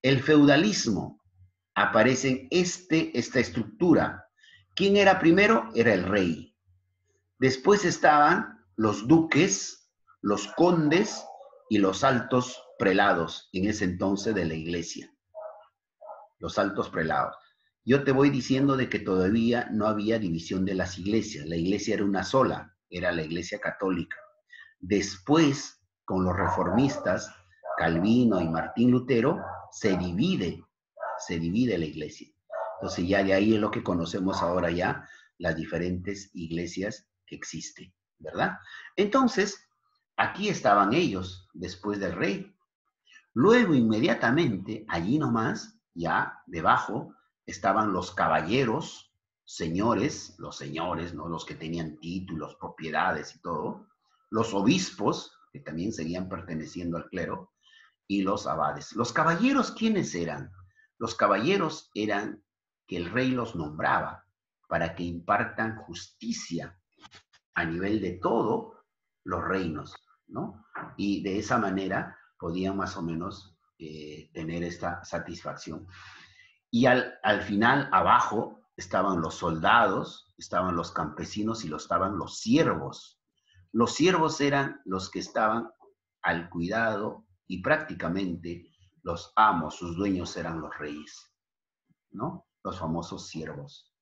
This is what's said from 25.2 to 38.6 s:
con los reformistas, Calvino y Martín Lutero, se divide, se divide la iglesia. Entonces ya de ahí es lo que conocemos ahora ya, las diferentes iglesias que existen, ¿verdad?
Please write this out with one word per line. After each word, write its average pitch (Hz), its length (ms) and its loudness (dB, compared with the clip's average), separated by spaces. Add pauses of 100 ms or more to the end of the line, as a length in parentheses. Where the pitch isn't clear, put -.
con 92 200 0
los 87 120 0
reformistas, 92 960 0 (460)
Calvino 95 600 4
y 82 80 2
Martín 113 440 4
Lutero, 123 480 4 (300)
se 95 260 0
divide, 90 680 0 (540)
se 85 200 -6
divide 95 400 0
la 80 80 -2
iglesia. 76 420 -12 (480)
Entonces 92 320 -4
ya 98 140 4
de 95 120 4
ahí 107 200 6
es 107 60 2
lo 107 100 0
que 120 120 -6
conocemos 90 600 -2
ahora 87 280 0
ya, 87 380 -2 (300)
las 82 180 -2
diferentes 90 800 -4
iglesias 87 720 -6 (180)
que - 100 -16
existen, - 560 -14 (260)
¿verdad? 156 400 -4 (380)